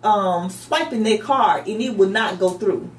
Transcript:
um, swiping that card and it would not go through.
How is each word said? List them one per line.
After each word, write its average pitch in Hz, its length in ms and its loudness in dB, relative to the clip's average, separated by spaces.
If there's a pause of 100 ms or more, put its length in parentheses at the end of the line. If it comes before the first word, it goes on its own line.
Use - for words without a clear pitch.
um, 190 460 2
swiping 302 540 -4
that 214 180 2
card 233 480 2
and 220 140 -4
it 240 160 -4
would 190 120 6
not 202 280 -2
go 185 100 2
through. 180 500 -2